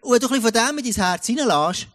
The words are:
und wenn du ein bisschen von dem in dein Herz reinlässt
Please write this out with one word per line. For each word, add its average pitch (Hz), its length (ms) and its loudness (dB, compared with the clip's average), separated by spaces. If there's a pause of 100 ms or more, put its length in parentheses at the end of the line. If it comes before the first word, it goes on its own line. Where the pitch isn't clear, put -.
und 254 120 0
wenn 240 60 6
du 254 80 -2
ein 254 140 0
bisschen - 0 -
von 220 120 2
dem 247 260 0
in 240 120 -4
dein 202 140 -2
Herz 180 240 -2
reinlässt 185 640 0